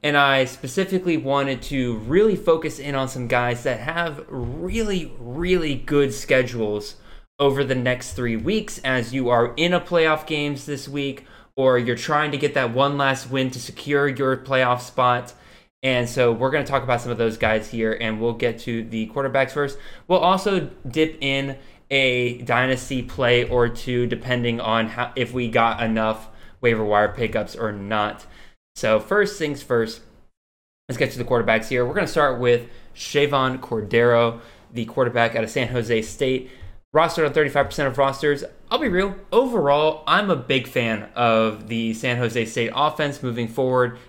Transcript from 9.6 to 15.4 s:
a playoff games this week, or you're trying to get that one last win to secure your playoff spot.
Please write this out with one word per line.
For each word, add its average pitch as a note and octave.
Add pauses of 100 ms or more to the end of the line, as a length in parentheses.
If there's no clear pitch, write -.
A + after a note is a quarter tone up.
a E3+
playoff D#3+
games D3
this C#3+
week, C#3 (300)
or C3
you're A#2+
trying D3
to D3
get C#3+
that B2+
one C#3+
last C3+
win C3
to A#2+
secure C#3+
your C3
playoff B2+
spot. B2 (500)